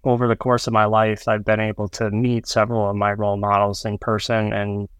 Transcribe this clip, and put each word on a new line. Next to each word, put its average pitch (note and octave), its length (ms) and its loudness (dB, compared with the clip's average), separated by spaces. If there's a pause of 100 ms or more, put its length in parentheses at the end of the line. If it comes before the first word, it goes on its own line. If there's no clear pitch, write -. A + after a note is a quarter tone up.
over B2 240 2
the A2+ 80 2
course B2 300 0
of A#2 80 -2
my G#2+ 120 4
life, A2 420 2
I've G#2+ 180 0
been G#2+ 140 2
able G#2+ 300 -4
to A2 200 -4
meet A#2 380 0
several G#2+ 420 0
of G2+ 60 -2
my G2+ 180 0
role G2+ 240 0
models G2+ 480 0
in G#2 140 -4
person G#2+ 540 -2
and, G2+ 360 -4 (100)